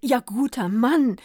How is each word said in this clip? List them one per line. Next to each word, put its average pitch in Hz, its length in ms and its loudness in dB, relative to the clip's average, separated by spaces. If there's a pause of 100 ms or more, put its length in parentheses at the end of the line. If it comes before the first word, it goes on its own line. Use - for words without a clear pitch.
Ja, 247 200 0
guter 233 480 -4
Mann 240 560 2